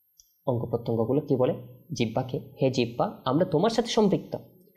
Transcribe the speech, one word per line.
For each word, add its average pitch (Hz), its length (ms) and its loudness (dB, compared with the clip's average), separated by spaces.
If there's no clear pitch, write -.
অঙ্গ 120 180 0
প্রত্যঙ্গগুলো 120 560 0
কি 143 160 0
বলে 127 180 2
জিহ্বাকে, 127 480 -2
"হে 135 80 4
জিহ্বা, 131 540 -2
আমরা 147 200 2
তোমার 180 260 2
সাথে 226 180 0
সম্পৃক্ত। 196 480 2